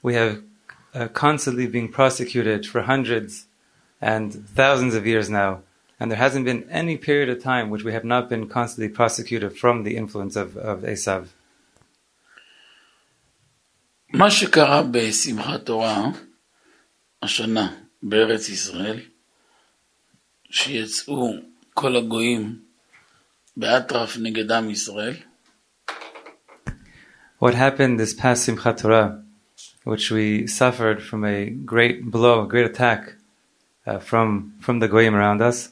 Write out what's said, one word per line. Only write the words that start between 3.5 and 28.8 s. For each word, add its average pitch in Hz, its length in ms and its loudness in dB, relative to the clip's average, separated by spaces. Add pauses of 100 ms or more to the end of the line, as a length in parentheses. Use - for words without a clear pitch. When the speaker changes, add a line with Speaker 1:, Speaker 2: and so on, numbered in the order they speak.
Speaker 1:
and 110 260 0 (280)
thousands 131 400 4
of 104 120 -2
years 110 220 2
now, 98 320 0 (380)
and 113 120 -4
there 107 160 -2
hasn't 131 180 0
been 120 240 -4
any 160 280 -4
period 143 320 0
of 123 120 -4
time 123 300 -2
which 107 120 -6
we 110 100 -4
have 113 120 -6
not 120 240 0
been 110 180 -4
constantly 117 420 -4 (100)
prosecuted 113 580 -2
from 117 260 2
the 110 140 -4
influence 104 380 -8
of, 95 220 -6
of 98 260 -8
Esav. 95 440 -4 (2750)
Speaker 2:
מה 196 180 6
שקרה 151 600 4
בשמחת 117 760 -2
תורה 113 440 -2 (1120)
השנה 110 460 -2 (360)
בארץ 110 460 2
ישראל, 95 500 -6 (1500)
שיצאו 123 840 -4 (400)
כל 127 220 0
הגויים 113 640 -2 (1000)
באטרף 120 600 0
נגד 110 340 -4
עם 113 180 0
ישראל, 104 440 -6 (2250)
Speaker 1:
What 120 140 4
happened 131 460 2
this 110 160 -2
past 123 320 0
Simchat 113 340 -2